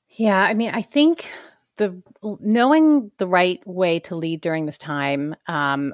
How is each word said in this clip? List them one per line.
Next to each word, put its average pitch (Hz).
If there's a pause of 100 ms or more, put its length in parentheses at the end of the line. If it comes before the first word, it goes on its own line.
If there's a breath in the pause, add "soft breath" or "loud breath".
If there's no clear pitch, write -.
(180)
Yeah, 208
I 202
mean, 220
I 226
think 311 (460 loud breath)
the, 185 (200)
knowing 247
the 190
right 180
way 180
to 170
lead 165
during 160
this 147
time, 143 (120)
um, 143